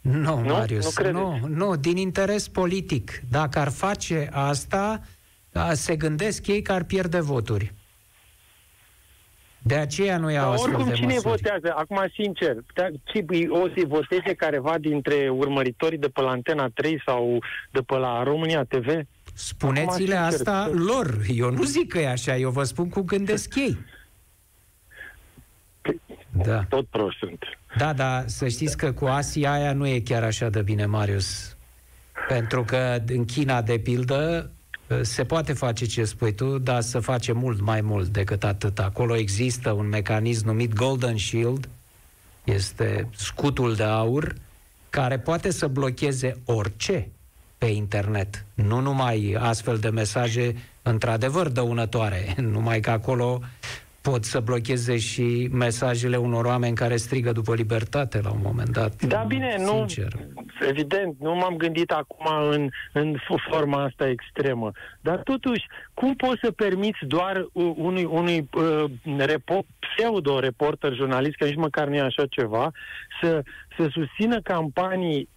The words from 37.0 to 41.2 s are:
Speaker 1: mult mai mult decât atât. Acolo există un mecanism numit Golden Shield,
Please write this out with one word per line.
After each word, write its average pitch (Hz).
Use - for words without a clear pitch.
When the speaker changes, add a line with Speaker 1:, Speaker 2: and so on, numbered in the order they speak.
Speaker 1:
mult 117
mai 110
mult 104
decât 98
atât. 101
Acolo 117
există 113
un 104
mecanism 107
numit 110
Golden 123
Shield, 117